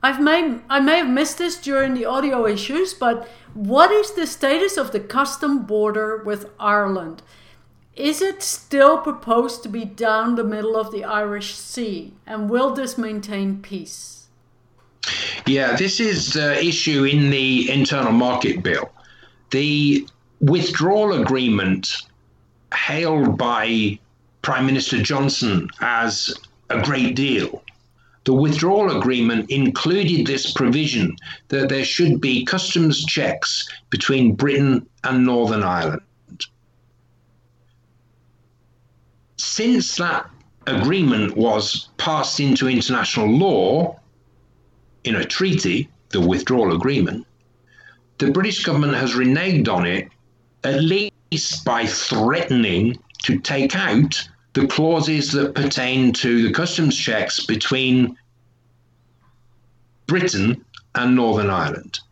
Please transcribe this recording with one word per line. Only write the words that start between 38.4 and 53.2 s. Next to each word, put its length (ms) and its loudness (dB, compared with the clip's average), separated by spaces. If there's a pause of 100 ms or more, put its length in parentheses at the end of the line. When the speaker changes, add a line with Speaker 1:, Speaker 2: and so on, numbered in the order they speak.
Speaker 2:
Since 600 -2
that 320 -4 (380)
agreement 680 0
was 640 0
passed 420 -2
into 260 2
international 600 0
law 720 2 (1040)
in 120 -2
a 80 -2
treaty, 640 -2 (200)
the 120 -2
withdrawal 540 2
agreement, 520 -2 (920)
the 120 2
British 340 0
government 300 0
has 180 -2
reneged 560 2
on 160 0
it, 240 -2 (540)
at 200 0
least 840 -2
by 200 0
threatening 1120 0 (260)